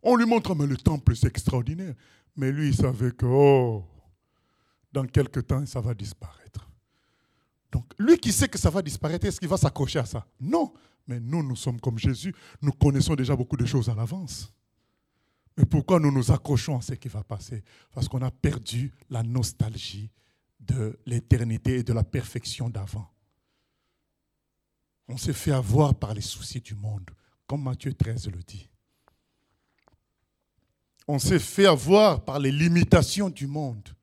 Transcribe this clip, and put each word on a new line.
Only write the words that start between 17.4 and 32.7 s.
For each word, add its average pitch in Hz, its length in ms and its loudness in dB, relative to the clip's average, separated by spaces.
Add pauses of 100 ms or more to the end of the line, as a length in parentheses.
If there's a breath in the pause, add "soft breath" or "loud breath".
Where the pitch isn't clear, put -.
Parce 127 140 -4
qu'on 131 160 -4
a 127 80 -4
perdu 127 600 -4 (200)
la 117 100 -4
nostalgie 113 880 -4 (500)
de 110 360 -4 (120)
l'éternité 120 680 0
et 123 60 -2
de 117 80 -4
la 113 120 0
perfection - 680 -6
d'avant. 104 400 -10 (2000)
On 123 100 -12
s'est 151 160 -4
fait - 180 -2
avoir 131 440 2
par 107 180 -6
les 107 80 -8
soucis - 400 -10
du - 140 -14
monde, 104 340 -10 (380)
comme 143 160 -6
Matthieu 131 320 -6
treize 113 320 -4
le 87 160 -10
dit. - 260 -18 (2500)
On 147 100 0
s'est 156 220 2
fait - 260 2
avoir 170 580 6
par 139 140 -6
les 139 140 0
limitations 170 800 4